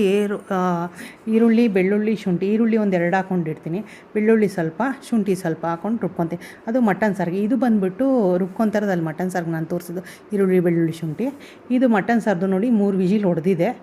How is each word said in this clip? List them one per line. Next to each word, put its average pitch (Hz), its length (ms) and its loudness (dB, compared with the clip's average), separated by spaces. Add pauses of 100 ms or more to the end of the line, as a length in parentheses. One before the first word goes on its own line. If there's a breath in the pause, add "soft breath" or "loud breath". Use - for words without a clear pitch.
ಏರು-, 202 320 0 (160)
ಆ, 185 60 0 (680 loud breath)
ಈರುಳ್ಳಿ, 226 400 4
ಬೆಳ್ಳುಳ್ಳಿ, 208 480 2
ಶುಂಠಿ, 180 300 -2
ಈರುಳ್ಳಿ 220 300 2
ಒಂದು 202 200 2
ಎರಡು 175 200 2
ಹಾಕ್ಕೊಂಡಿರ್ತೀನಿ, 175 640 -4 (340 loud breath)
ಬೆಳ್ಳುಳ್ಳಿ 214 340 4
ಸ್ವಲ್ಪ, 165 340 -4 (260)
ಶುಂಠಿ 202 260 0
ಸ್ವಲ್ಪ 165 320 -4
ಹಾಕ್ಕೊಂಡು 185 360 -4
ರುಬ್ಕೊತೀನಿ. 170 400 -4 (240 loud breath)
ಅದು 233 140 0
ಮಟನ್ 202 340 2
ಸಾರಿಗೆ. 180 280 -2
ಇದು 214 140 0
ಬಂದ್ಬಿಟ್ಟು 214 500 0 (320)
ರುಬ್ಕೊತಾ 208 400 -2
ಇರೋದು 202 140 -2
ಅಲ್ಲಿ 170 120 0
ಮಟನ್ 160 260 -4
ಸಾರಿಗೆ 175 200 -4
ನಾನು 160 160 -4
ತೋರಿಸಿದ್ದು 175 360 -8 (300 loud breath)
ಈರುಳ್ಳಿ, 190 280 2
ಬೆಳ್ಳುಳ್ಳಿ, 165 320 2
ಶುಂಠಿ. 165 340 -6 (440 loud breath)
ಇದು 254 180 4
ಮಟನ್ 220 320 2
ಸಾರ್ದು 190 260 0
ನೋಡಿ 190 240 0
ಮೂರು 202 260 2
ವಿಜಿಲ್ 190 280 2
ಹೊಡೆದಿದೆ, 175 440 2 (140)